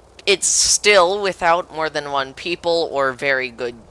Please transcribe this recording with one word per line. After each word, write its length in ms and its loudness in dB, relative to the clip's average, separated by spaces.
it's 180 0
still, 760 2
without 540 0
more 160 -4
than 220 -6
one 240 -4
people 560 -2
or 200 0
very 380 -2
good 240 -8